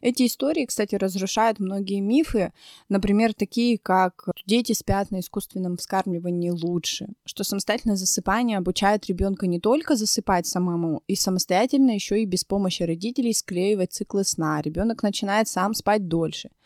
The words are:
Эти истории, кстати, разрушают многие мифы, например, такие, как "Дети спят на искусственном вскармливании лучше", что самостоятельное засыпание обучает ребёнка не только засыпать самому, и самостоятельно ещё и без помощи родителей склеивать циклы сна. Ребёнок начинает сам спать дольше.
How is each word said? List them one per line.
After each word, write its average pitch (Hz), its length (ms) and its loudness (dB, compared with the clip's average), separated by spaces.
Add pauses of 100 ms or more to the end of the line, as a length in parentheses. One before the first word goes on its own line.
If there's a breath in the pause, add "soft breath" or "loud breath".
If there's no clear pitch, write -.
Эти 247 260 2
истории, 285 380 0
кстати, 208 300 -4
разрушают 196 640 0
многие 196 420 -4
мифы, 214 520 2 (360 loud breath)
например, 202 460 2
такие, 233 440 0
как 185 500 0 (180)
"Дети 226 260 2
спят 196 380 -2
на 190 100 -4
искусственном 185 560 -6
вскармливании 175 760 -2
лучше", 175 580 -4 (160)
что - 180 -8
самостоятельное 208 540 -2
засыпание 202 600 0
обучает 196 480 2
ребёнка 190 420 0
не 175 100 0
только 277 380 2
засыпать 208 500 0
самому, 170 600 -2
и 196 80 0
самостоятельно 226 760 2
ещё 202 240 -2
и 220 120 2
без 180 180 -2
помощи 190 400 -2
родителей 220 500 -2
склеивать 185 580 0
циклы 196 320 -2
сна. 156 380 -2
Ребёнок 190 400 -2
начинает 208 460 0
сам 196 260 0
спать 208 320 0
дольше. 160 440 -2 (160 soft breath)